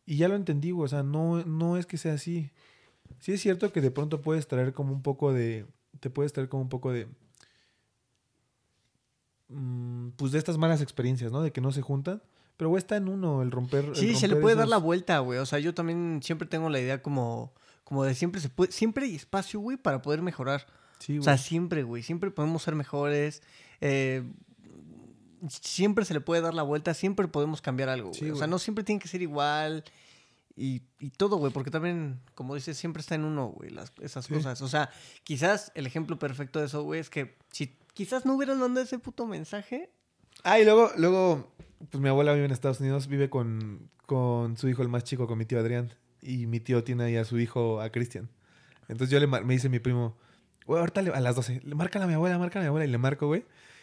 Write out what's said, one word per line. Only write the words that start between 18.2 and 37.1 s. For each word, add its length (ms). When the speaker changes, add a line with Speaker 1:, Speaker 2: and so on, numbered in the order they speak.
Speaker 2:
se 80
puede, 240
siempre 340
hay 100
espacio, 440
güey, 160
para 260
poder 200
mejorar. 440
Speaker 1:
Sí, 180
Speaker 2:
O 40
sea, 120
Speaker 1:
güey. 80
Speaker 2:
siempre, 400
güey. 200
Siempre 280
podemos 320
ser 140
mejores. 680
Eh, 420
siempre 540
se 100
le 60
puede 220
dar 120
la 80
vuelta. 320
Siempre 340
podemos 320
cambiar 280
algo, 220
güey. 100
Speaker 1:
Sí, 60
Speaker 2:
O 100
sea, 100
Speaker 1:
güey. 40
Speaker 2:
no 100
siempre 240
tiene 160
que 80
ser 120
igual. 600
Y, 260
y 100
todo, 260
güey. 160
Porque 200
también, 480
como 180
dices, 240
siempre 220
está 160
en 80
uno, 240
güey, 220
las, 300
esas 260
Speaker 1:
Sí. 80
Speaker 2:
cosas. 280
O 60
sea, 220
quizás 500
el 120
ejemplo 340
perfecto 400
de 60
eso, 180
güey, 160
es 100